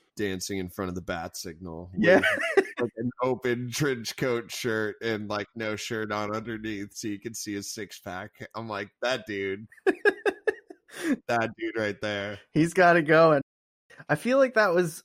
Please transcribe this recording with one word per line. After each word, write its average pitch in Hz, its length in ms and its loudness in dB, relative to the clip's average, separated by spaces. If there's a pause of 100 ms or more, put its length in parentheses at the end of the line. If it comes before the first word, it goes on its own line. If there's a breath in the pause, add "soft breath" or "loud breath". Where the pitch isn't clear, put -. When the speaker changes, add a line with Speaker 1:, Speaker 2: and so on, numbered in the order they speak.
(160)
Speaker 1:
dancing 98 440 -4
in 90 100 -6
front 95 200 -6
of 90 60 -6
the 90 60 -6
bat 87 340 -6
signal 87 580 -12
with, 208 100 0
Speaker 2:
Yeah. 151 180 8
<laughs> 640 360 0 (220)
Speaker 1:
like, - 180 -2
an 120 140 -4 (100)
open 123 480 0
trench 120 480 -2
coat 117 340 -2
shirt 110 520 -2
and, 107 260 -2
like, 104 260 -4
no 110 200 -4
shirt 110 360 -6
on 104 240 -2
underneath, 110 600 -8
so - 140 -8
you 101 100 -6
can 113 160 -10
see - 180 -8
his 101 180 -8
six - 280 -12
pack. 98 320 -12 (240)
I'm 113 120 -8
like, 101 220 -6 (140)
"That 123 240 -2
dude." 98 400 -4 (180)
Speaker 2:
<laughs> 381 100 2 (1300 loud breath)
Speaker 1:
That 113 300 0
dude 110 200 -6
right 104 240 -2
there. 104 380 -4 (120)
Speaker 2:
He's 165 220 2
got 175 240 8
it 165 60 4
going. 156 380 8 (680 loud breath)
I 147 60 4
feel 254 240 2
like 254 160 4
that 202 180 6
was 175 320 2